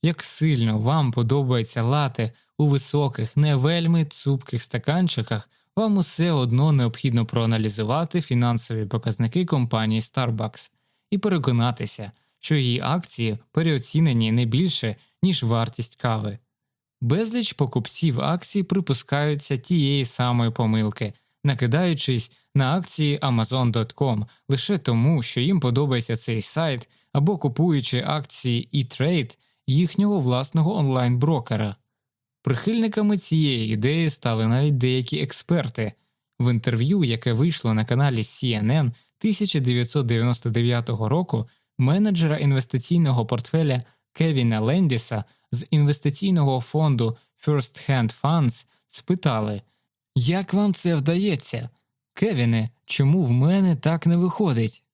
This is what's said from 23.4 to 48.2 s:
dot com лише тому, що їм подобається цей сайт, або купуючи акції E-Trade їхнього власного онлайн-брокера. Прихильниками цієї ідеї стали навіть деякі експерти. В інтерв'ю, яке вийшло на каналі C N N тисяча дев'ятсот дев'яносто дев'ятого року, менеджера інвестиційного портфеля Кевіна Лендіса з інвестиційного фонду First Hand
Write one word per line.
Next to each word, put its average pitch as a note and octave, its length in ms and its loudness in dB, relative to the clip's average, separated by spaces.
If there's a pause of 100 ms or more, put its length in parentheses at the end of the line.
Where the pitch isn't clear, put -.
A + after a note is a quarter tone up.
dot A2+ 220 -2
com A2+ 320 -2 (220)
лише D3 300 -2
тому, B2+ 440 2
що - 180 -6
їм E3+ 200 2
подобається B2 560 0
цей A2+ 240 -4
сайт, C#3 480 -4 (240)
або D#3 260 2
купуючи C#3+ 680 0
акції B2+ 680 -4
E-Trade C#3 640 -2 (280)
їхнього F3+ 540 2
власного C3+ 560 0
онлайн-брокера. B2 1000 0 (680)
Прихильниками G#3 760 0
цієї C3+ 540 0
ідеї D3 380 0
стали A2+ 360 0
навіть C3+ 320 2
деякі B2+ 440 0
експерти. B2+ 720 -4 (460)
В B2 120 2
інтерв'ю, B2 540 0
яке A#2 280 0
вийшло A#2+ 420 0
на A2 100 0
каналі B2+ 380 2
C A2 400 -4
N A2 100 2
N C#3 200 0 (260)
тисяча G3+ 420 0
дев'ятсот B2 460 0
дев'яносто A#2 440 0
дев'ятого A#2 580 0
року, C3+ 400 0 (300)
менеджера E3 580 2
інвестиційного C3+ 880 0
портфеля B2+ 560 0 (300)
Кевіна B2+ 480 2
Лендіса A#2+ 640 0 (280)
з A#2+ 180 -6
інвестиційного D3 880 2
фонду A#2+ 580 0 (280)
First D3 440 -2
Hand A#2+ 320 0